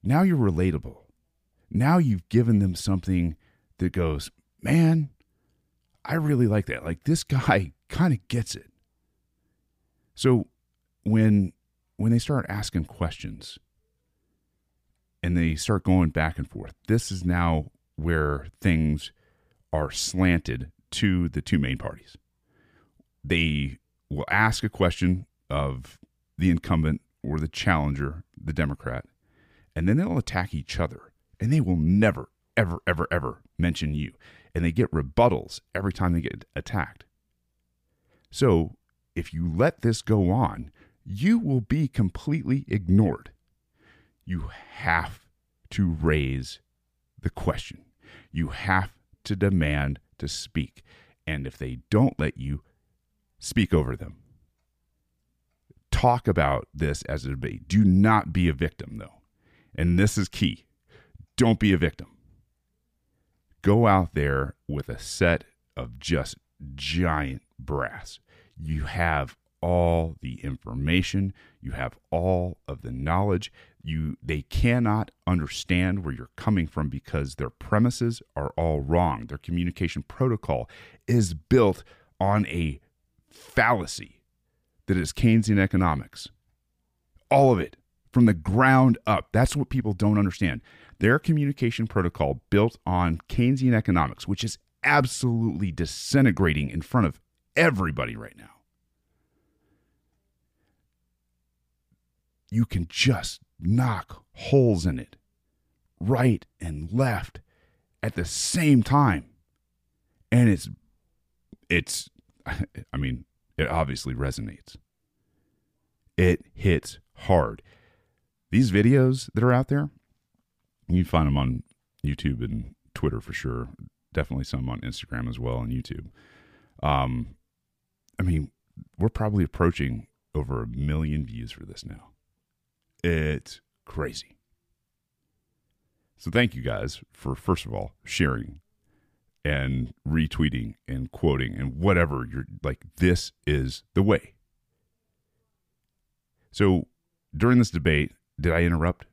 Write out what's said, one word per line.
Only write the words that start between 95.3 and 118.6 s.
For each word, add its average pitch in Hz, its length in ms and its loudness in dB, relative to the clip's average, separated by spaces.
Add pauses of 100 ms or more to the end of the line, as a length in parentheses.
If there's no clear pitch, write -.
disintegrating 82 1000 0
in 80 120 -6
front 107 260 0
of - 120 -6 (360)
everybody 87 600 0
right 55 220 -16
now. 52 120 -20 (4000)
You 113 160 2
can 87 220 -4
just - 540 -2 (180)
knock 110 640 -2 (100)
holes 113 520 2
in 69 140 0
it, - 160 -18 (840)
right 120 460 2 (160)
and 80 300 -8
left, 117 500 -2 (640)
at 110 100 -4
the 87 120 -6
same 147 580 2
time. 127 420 2 (1080)
And 120 180 6
it's, 80 200 -2 (1000)
it's, - 440 -2 (160)
<laughs> - 180 -20
I - 520 -10
mean, 64 280 -6 (320)
it 73 100 -2
obviously 67 460 -4
resonates. 62 640 -8 (1400)
It 90 380 4
hits - 460 0 (140)
hard. 73 500 0 (880)
These 117 200 4